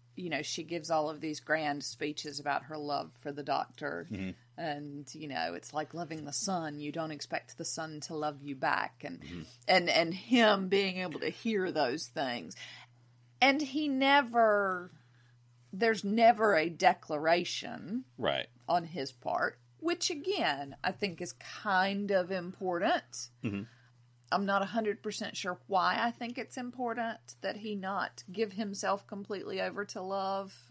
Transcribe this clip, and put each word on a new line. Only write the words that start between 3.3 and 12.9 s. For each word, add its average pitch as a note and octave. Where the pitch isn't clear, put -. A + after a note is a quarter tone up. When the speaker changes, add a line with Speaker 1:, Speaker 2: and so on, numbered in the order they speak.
Speaker 1:
the C#3+
Doctor. C#3+
Speaker 2:
Mm-hmm. F#2+
Speaker 1:
And, D3
you D#3
know, -
it's -
like D3+
loving D#3+
the C#3
sun. D#3+
You D3
don't D#3+
expect -
the E3
sun D#3
to E3
love D3+
you C#3+
back. -
And, -
Speaker 2:
Mm-hmm. F2
Speaker 1:
and, F3
and E3
him G#3
being F#3+
able F3+
to -
hear G3
those D3
things. B2